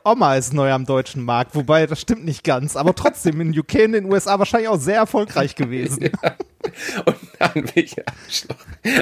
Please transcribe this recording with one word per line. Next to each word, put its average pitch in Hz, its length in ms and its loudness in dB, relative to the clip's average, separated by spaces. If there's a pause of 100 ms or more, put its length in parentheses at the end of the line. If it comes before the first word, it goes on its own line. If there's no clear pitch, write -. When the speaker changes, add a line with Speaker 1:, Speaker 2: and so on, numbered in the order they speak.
Speaker 1:
Oma 202 320 4
ist 127 160 -2
neu 139 180 2
am 131 140 0
deutschen 131 400 -2
Markt, 120 300 -2
wobei 151 320 4
das 156 160 -6
stimmt 220 240 -2
nicht 151 180 -6
ganz, 143 320 0
aber 160 180 2
trotzdem 170 460 0
in 160 180 0
U 156 40 2
K 208 240 4
und 220 60 0
den 208 120 0
U 190 100 0
S 196 120 2
A 196 120 2
wahrscheinlich 220 300 2
auch 208 100 2
sehr 160 180 0
erfolgreich 208 580 0
gewesen. 127 600 -2
Speaker 2:
<laughs> - 60 -14
Ja. - 140 -2 (680)
Und - 100 2 (220)
ein - 360 -2
wichtiger - 320 -2
Arschloch. - 500 -10 (460)